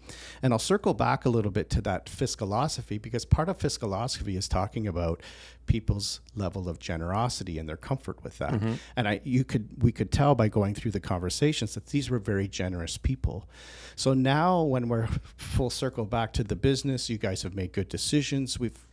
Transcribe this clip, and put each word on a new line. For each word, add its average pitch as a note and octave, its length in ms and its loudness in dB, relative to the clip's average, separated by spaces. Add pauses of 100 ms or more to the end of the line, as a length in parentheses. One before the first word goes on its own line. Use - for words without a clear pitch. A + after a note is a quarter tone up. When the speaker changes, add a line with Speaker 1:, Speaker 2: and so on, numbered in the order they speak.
(400)
Speaker 1:
And B2+ 120 4
I'll A2+ 80 4
circle G3 340 2
back B2 300 2
a - 40 4
little A2+ 220 2
bit F#2 200 -2
to - 100 2
that G2+ 260 -2
fiscalosophy, A2 960 -2
because A#2 220 -6
part - 240 4
of F#3+ 100 -4
fiscalosophy G#2 760 -2
is F#2+ 100 -2
talking G2 400 0
about E2+ 340 0 (460)
people's G#2+ 540 -2 (160)
level F#2+ 320 -4
of D#2+ 100 -6
generosity F2+ 800 -2
and D#2+ 100 -6
their D#2 80 -6
comfort - 460 -6
with - 160 -12
that. C#3+ 140 -2
Speaker 2:
Mm-hmm. A2+ 220 0 (200)
Speaker 1:
And A#2 140 0
I, G#2 160 0
you B2+ 180 2
could, - 400 -4
we A#2 80 6
could A2 220 -4
tell C#3+ 240 6
by A#2 100 4
going G#2 300 2
through A2+ 160 -4
the G2 80 -2
conversations G2 720 0
that - 120 -12
these C#3+ 220 -2
were A#2+ 120 0
very G2 260 0
generous F2+ 500 -4
people. - 520 -2 (480)
So C3+ 180 4
now D3+ 480 4
when B2+ 260 2
we're A2+ 200 2 (280)
full - 340 0
circle B2+ 340 -2
back A2+ 300 0
to B2+ 100 2
the G2+ 120 -2
business, C3 540 2
you A2+ 80 0
guys F#2+ 240 0
have F#2 140 -6
made F#2 160 -2
good F#2+ 160 -2
decisions. C3+ 720 0
We've, A#2 180 -4 (140)